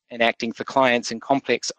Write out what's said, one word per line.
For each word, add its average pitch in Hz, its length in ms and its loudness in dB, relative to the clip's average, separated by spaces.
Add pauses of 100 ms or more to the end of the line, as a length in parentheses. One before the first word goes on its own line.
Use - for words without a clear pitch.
(100)
in 117 120 -4
acting 117 300 0
for - 100 -8
clients 123 480 2
in 117 80 -6
complex - 600 -2